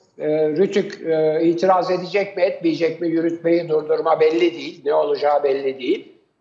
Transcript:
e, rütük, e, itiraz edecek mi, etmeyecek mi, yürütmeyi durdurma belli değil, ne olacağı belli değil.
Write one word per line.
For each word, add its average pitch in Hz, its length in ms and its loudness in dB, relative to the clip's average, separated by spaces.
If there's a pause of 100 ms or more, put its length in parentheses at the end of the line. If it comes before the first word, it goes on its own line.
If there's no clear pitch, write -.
(180)
e, 151 300 0
rütük, 185 580 -2
e, 156 380 0
itiraz 175 460 2
edecek 180 460 -2
mi, 180 60 0
etmeyecek 165 580 0
mi, 170 80 -2
yürütmeyi 165 600 0
durdurma 156 520 0
belli 156 200 4
değil, 160 440 -2
ne 147 100 0
olacağı 143 480 0
belli 135 360 -2
değil. 147 340 -4 (280)